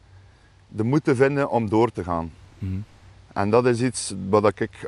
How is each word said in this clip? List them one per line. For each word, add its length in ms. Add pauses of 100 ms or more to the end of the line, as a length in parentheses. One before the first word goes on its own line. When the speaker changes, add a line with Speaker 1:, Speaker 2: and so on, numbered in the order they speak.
(680)
Speaker 1:
de 160
moed 200
te 120
vinden 340
om 200
door 220
te 120
gaan. 280 (280)
Speaker 2:
Mhm. 200 (580)
Speaker 1:
En 120
dat 160
is 160
iets 320 (160)
wat 300
ik 100 (180)